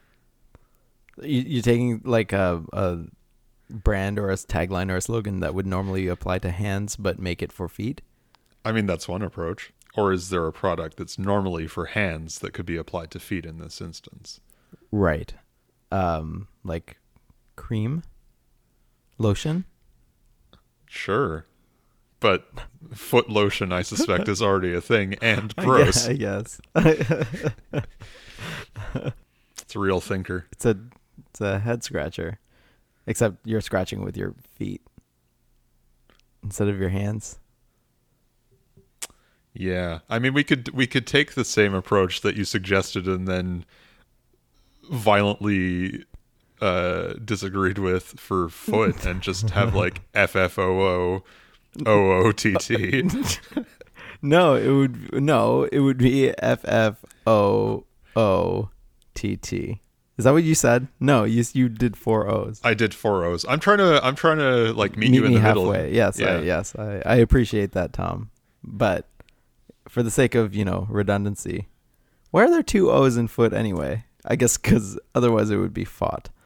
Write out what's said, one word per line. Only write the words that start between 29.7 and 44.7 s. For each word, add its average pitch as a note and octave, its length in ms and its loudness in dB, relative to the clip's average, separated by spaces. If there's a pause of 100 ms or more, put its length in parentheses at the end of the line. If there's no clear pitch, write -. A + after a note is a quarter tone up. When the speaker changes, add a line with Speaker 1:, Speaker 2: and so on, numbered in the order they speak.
Speaker 2:
a G#2+ 40 -6
real F#2+ 220 0
thinker. F#2 500 -6
Speaker 1:
It's - 140 -6
a, A2 120 2 (520)
it's - 120 -14
a G2 180 -2
head A#2 240 -4
scratcher. E2 560 -8 (640)
Except A2 400 0
you're A2 160 -2
scratching G2 420 -4
with F#2 140 -8
your F#2+ 160 -6 (220)
feet - 260 -8 (1600)
instead G2+ 240 -4
of G2+ 120 -2
your F#2+ 100 0
hands. G2+ 500 -4 (2250)
Speaker 2:
Yeah. F2+ 460 -6 (100)
I A2+ 100 -4
mean, C3 140 0
we C#3+ 100 2
could, C3 260 -2
we B2+ 180 -2
could B2 200 -2
take D3 260 0
the B2 120 -2
same G2+ 280 2
approach F#2+ 480 0
that G2+ 140 -2
you G2+ 100 -4
suggested F#2+ 640 -2
and F#2 200 -2
then F2+ 380 -4 (1200)